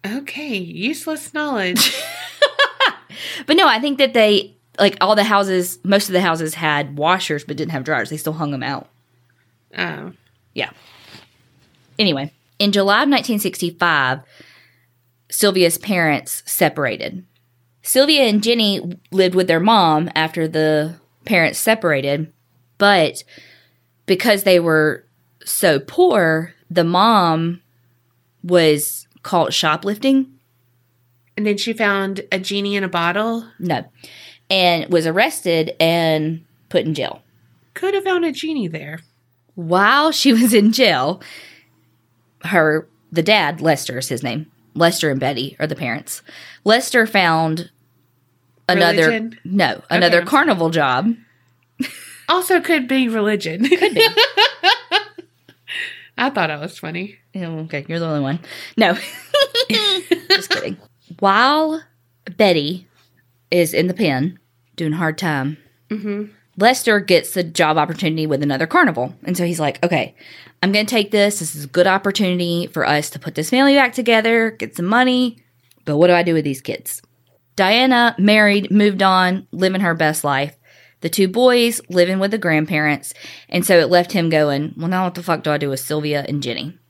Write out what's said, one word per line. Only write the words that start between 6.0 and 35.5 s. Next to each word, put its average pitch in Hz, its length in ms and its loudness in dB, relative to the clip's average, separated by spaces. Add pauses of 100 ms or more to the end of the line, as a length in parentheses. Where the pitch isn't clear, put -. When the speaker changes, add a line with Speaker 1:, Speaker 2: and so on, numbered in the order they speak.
Speaker 2:
of 190 40 -4
the 180 80 2
houses 165 320 -2
had 147 440 -4
washers 156 460 -2
but 147 140 -10
didn't 160 140 -6
have 135 120 -6
dryers. 139 260 -4
They 151 80 -10
still 156 160 -6
hung 156 200 -6
'em 127 100 -8
out. 135 240 -8 (920)
Speaker 1:
Oh. 170 360 -8 (400)
Speaker 2:
Yeah. - 160 -6 (1300)
Anyway, 156 320 -2 (280)
in 202 120 2
July 202 320 2
of 285 60 0
nineteen 226 300 0
sixty-five, 170 800 -2 (1080)
Sylvia's 185 480 2
parents 165 680 -2
separated. 151 800 -4 (580)
Sylvia 285 420 4
and 214 200 2
Jenny 214 540 0 (140)
lived 185 240 2
with 185 120 2
their 170 120 2
mom 170 560 2
after 160 320 -2
the 156 480 0 (300)
parents 170 340 0
separated, 156 720 -2 (460)
but 196 460 2 (840)
because 196 380 0
they 185 160 6
were 156 460 0 (380)
so 156 360 0
poor, 170 760 0 (160)
the 170 140 0
mom 175 800 2 (840)
was 160 640 2 (160)
caught 170 300 0
shoplifting. 208 760 0 (1080)
Speaker 1:
And 208 120 -4
then 208 100 0
she 226 160 -4
found 196 480 -2 (100)
a 190 60 -2
genie 202 380 -4
in 196 80 -2
a 185 60 -4
bottle? 208 580 -2 (100)
Speaker 2:
No. 156 280 -4 (640)
And 180 420 2
was 165 140 2
arrested 170 720 0